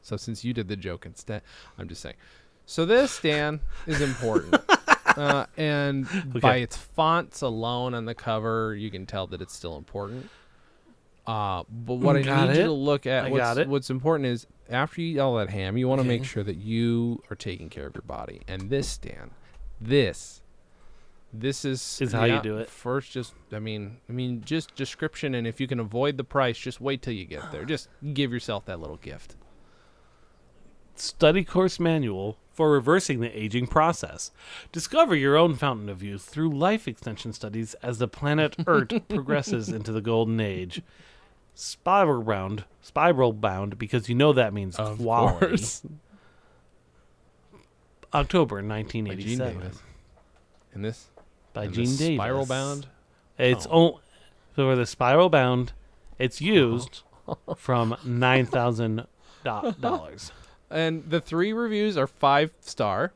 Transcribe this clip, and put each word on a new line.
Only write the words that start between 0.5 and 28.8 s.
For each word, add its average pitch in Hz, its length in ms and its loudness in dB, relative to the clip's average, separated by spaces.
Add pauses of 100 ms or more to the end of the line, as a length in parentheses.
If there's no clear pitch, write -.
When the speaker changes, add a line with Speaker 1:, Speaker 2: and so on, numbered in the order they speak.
Speaker 1:
did 113 140 -4
the 104 80 -6
joke 90 320 -10
instead, - 340 -10 (380)
I'm 92 80 -10
just 82 120 -14
saying. 62 140 -14 (540)
So - 180 0
this, 247 340 4
Dan, 151 400 0 (280)
is 147 140 0
important. 123 600 0
Speaker 2:
<laughs> - 40 -18 (520)
Speaker 1:
Uh, 143 280 2 (100)
and 143 520 0
Speaker 2:
Okay. 139 340 -4
Speaker 1:
by 127 160 6
its 123 180 -4
fonts - 680 0
alone 123 520 -2
on 117 100 -6
the 113 100 -6
cover, 110 600 -2
you 104 160 -8
can 95 140 -10
tell 95 220 -6
that 90 140 -10
it's 90 140 -14
still 82 220 -10
important. 101 520 -10 (960)
Uh, 101 440 -4
but 117 240 -8
what 127 240 4
I 139 40 2
Speaker 2:
Got 135 280 2
Speaker 1:
need 139 80 4
you 170 60 6
Speaker 2:
it. - 20 4
Speaker 1:
to 165 80 0
look 139 340 0
at, 127 180 0
Speaker 2:
I 131 40 -4
Speaker 1:
what's, 135 120 2
Speaker 2:
got 120 180 0
it. 143 100 0
Speaker 1:
what's 139 200 -2
important 139 380 0
is 120 180 -2 (240)
after 131 320 -2
you 165 140 -4
eat 139 40 0
all 131 180 2
that 101 120 0
ham, 98 280 -4
you 127 100 0
wanna 135 160 2
make 123 180 2
Speaker 2:
Okay. 131 60 -8
Speaker 1:
sure 107 160 -6
that 98 140 -6
you 117 760 -2
are 104 60 -10
taking 90 320 -10
care 71 180 -12
of 69 80 -14
your - 60 -12
body. - 440 -12
And 95 240 -8
this, 135 280 -2
Dan, - 340 -14 (480)
this, 113 640 0 (920)
this 127 320 -4
is - 380 -4
Speaker 2:
Is 123 100 0
how 113 140 2
you 120 80 6
Speaker 1:
yeah, 143 80 0
Speaker 2:
do 107 160 -4
it. 113 120 -8
Speaker 1:
first, 131 420 -6
just, 123 220 -10 (200)
I 107 60 -8
mean, 107 400 -8 (100)
I - 20 -10
mean, 123 320 -4
just 156 320 -4
description, 147 580 -6
and 117 140 -2
if 113 140 -6
you 131 60 -2
can 123 120 -2
avoid 123 380 -2
the 131 80 -6
price, 127 320 0
just - 240 -10
wait 131 200 -4
till 123 120 -6
you 95 100 -8
get 76 300 -12
there. 76 100 -8
Just 147 240 -6 (260)
give 131 200 0
yourself 113 320 -6
that 90 160 -10